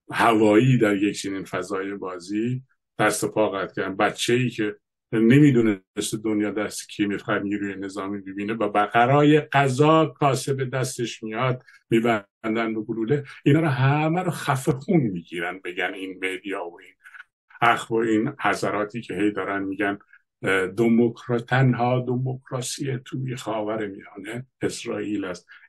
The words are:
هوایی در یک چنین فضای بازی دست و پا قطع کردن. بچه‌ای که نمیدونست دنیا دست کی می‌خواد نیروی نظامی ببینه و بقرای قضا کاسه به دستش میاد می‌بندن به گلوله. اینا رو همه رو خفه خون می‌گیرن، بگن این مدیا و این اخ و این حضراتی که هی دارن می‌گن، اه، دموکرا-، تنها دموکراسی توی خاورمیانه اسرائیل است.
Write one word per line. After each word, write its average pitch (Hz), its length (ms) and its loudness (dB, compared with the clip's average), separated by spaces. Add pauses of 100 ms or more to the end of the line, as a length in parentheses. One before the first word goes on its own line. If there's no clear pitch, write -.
(100)
هوایی 110 680 6
در 104 180 2
یک 98 240 -2
چنین 98 240 -6
فضای 95 500 -6
بازی 101 680 -6 (360)
دست 107 260 0
و - 40 -2
پا 107 200 0
قطع 95 260 -6
کردن. 95 220 -6
بچه‌ای 120 540 0
که 107 260 -6 (380)
نمیدونست 113 1000 4 (100)
دنیا 107 260 0
دست 101 380 -6
کی 104 180 -2
می‌خواد 101 360 -2
نیروی 101 340 -4
نظامی 98 440 -8
ببینه 101 340 -8
و 104 140 -2
بقرای 131 720 4
قضا 147 680 4
کاسه 139 480 -2
به 131 100 -4
دستش 123 580 -6
میاد 123 400 -2 (280)
می‌بندن 113 840 0
به 110 60 -4
گلوله. 113 440 -2 (200)
اینا 147 160 6
رو 165 60 0
همه 151 560 2
رو 180 80 -2
خفه 139 420 -2
خون 165 280 2
می‌گیرن، 90 640 -6
بگن 92 300 -4
این 92 300 -10
مدیا 95 400 -6
و 85 160 -14
این - 140 -20 (680)
اخ 117 300 0
و 113 40 -2
این 113 460 0
حضراتی 101 600 -2
که 98 140 -10
هی 104 160 2
دارن 98 320 -6
می‌گن، 101 360 -4 (440)
اه، 95 240 0
دموکرا-، 117 760 2
تنها 123 580 2
دموکراسی 127 1040 -6
توی 131 320 -8
خاورمیانه 107 1080 -8 (140)
اسرائیل 104 640 -6
است. 90 220 -10 (220)